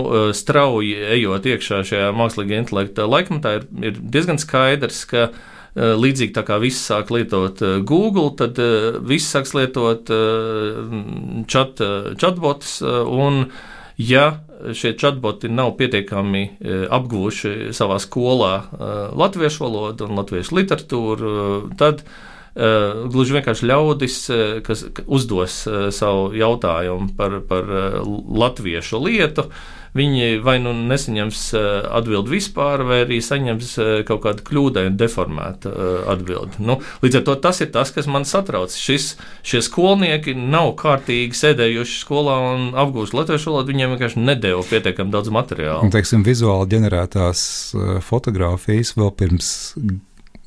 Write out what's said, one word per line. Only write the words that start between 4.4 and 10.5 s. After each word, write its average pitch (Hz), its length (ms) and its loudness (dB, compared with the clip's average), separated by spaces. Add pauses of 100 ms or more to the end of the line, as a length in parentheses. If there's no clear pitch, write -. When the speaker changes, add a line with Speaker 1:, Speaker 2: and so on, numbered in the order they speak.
Speaker 1:
ka, 117 220 2 (460)
eh, - 60 -2 (140)
līdzīgi 123 380 2
tā 110 120 -2
kā 104 160 0
visi 127 180 0
sāk 104 300 -2
lietot, 98 520 0
eh, 98 200 2
Google, 170 540 2
tad, 123 240 -2
eh, 113 420 2
visi 143 240 0
sāks 135 280 -2
lietot, 120 560 0
eh, 113 1400 -2